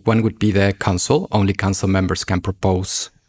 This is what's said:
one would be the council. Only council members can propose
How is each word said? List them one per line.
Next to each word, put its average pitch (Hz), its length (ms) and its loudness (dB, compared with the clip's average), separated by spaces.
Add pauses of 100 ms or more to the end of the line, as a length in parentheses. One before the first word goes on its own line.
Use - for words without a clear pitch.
one 113 160 2
would 107 160 -2
be 104 140 2
the 98 280 2
council. 131 520 0
Only 101 220 2
council 95 360 -2
members 92 340 0
can 90 160 -2
propose 95 720 -2 (200)